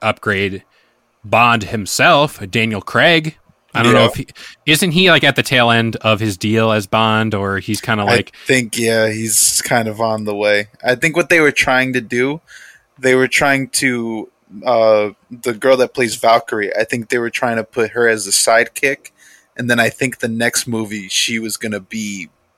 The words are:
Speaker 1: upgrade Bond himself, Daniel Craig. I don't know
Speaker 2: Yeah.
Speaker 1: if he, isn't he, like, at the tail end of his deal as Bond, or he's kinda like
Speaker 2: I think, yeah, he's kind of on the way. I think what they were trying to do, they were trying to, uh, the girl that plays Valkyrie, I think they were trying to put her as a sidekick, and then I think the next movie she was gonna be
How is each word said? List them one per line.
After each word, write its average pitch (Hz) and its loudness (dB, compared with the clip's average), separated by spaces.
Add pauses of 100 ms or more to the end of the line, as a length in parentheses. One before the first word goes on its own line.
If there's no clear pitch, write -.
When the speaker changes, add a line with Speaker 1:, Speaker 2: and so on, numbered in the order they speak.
Speaker 1:
upgrade 101 -4 (580)
Bond 113 2
himself, 139 0 (100)
Daniel 110 -2
Craig. 156 0 (380)
I 117 0
don't 120 4
know 120 6
Speaker 2:
Yeah. - 6
Speaker 1:
if 117 -2
he, - -10 (380)
isn't 156 2
he, 180 4
like, 156 4
at 139 2
the 127 2
tail 120 2
end 113 0
of 110 0
his 104 -4
deal 110 0
as 107 0
Bond, 110 0
or 98 -2
he's 104 -6
kinda 107 -2
like 101 0
Speaker 2:
I - -20
think, 123 0
yeah, 113 0
he's 110 -2
kind 117 0
of 107 -6
on 110 -2
the 104 -6
way. 104 0 (140)
I 127 0
think 151 -2
what 170 0
they 170 4
were 147 4
trying 127 0
to 127 -2
do, 123 -4 (580)
they 131 2
were 131 2
trying 135 0
to, 117 -4 (340)
uh, 110 4 (200)
the 123 -6
girl 131 2
that 123 0
plays 117 -2
Valkyrie, 113 0
I 107 0
think 117 -6
they 123 0
were 117 -4
trying 117 -4
to 113 -4
put 113 -4
her 120 0
as 107 -2
a 98 -10
sidekick, 120 0 (480)
and 123 -4
then 120 2
I 113 2
think 127 -6
the 120 -4
next 117 -2
movie 107 -8
she 117 -4
was 110 -8
gonna 107 -6
be 101 -10 (260)